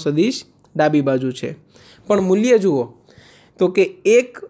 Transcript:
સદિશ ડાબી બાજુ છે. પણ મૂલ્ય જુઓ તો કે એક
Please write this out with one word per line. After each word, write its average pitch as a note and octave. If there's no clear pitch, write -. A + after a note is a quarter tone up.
સદિશ D#3+
ડાબી D3+
બાજુ C3
છે. B2+
પણ G3+
મૂલ્ય A3
જુઓ C#3+
તો F3+
કે F#3+
એક B3